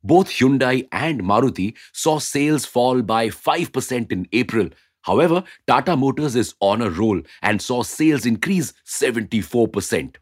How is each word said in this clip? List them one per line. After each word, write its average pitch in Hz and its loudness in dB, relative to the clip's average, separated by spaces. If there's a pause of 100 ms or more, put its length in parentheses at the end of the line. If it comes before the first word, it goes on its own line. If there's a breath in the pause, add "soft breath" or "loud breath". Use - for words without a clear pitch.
Both 170 4
Hyundai 131 2
and 135 -4
Maruti 104 0 (160 loud breath)
saw 156 0
sales 147 0
fall 123 0
by 113 0
five 160 -2
percent 123 -4
in 92 -4
April. 110 0 (320 soft breath)
However, 165 2 (220 loud breath)
Tata 139 2
Motors 135 0
is 117 -2
on 101 2
a 113 -2
roll 92 0 (220 loud breath)
and 104 0
saw 123 -4
sales 147 0
increase 127 0 (120)
seventy-four 117 -2
percent. 98 -6